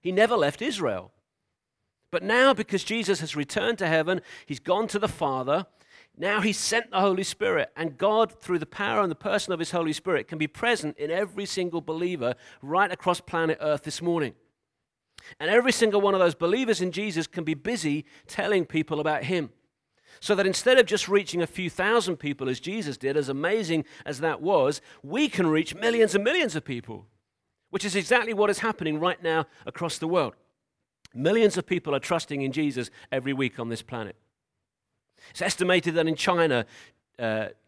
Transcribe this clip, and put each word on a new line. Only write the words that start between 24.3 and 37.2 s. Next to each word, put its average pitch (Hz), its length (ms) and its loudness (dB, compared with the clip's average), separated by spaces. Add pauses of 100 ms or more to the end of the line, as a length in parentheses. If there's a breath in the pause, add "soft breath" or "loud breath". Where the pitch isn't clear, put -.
was, 151 380 2 (240 loud breath)
we 220 240 0
can 185 200 0
reach 156 280 2
millions 226 400 2
and 202 80 2
millions 254 320 0
of 151 80 -6
people, 113 440 -10 (640)
which 190 120 -4
is 202 100 -4
exactly 226 400 2
what 208 160 2
is 196 100 0
happening 160 420 -2
right 175 200 -2
now 160 260 0 (180 loud breath)
across - 320 -6
the 160 100 -6
world. 165 260 0 (840)
Millions 202 400 4
of 180 80 -4
people 160 300 -2
are 135 40 0
trusting 151 420 -2
in 135 100 -2
Jesus 131 380 -2 (200 loud breath)
every 135 220 -2
week 131 260 -2
on 117 120 -6
this 117 120 -6
planet. 110 360 -10 (1120 loud breath)
It's - 120 -10
estimated 180 540 2
that 160 120 2
in 160 80 0
China, 160 500 2 (520 loud breath)
uh, 110 320 -2 (180)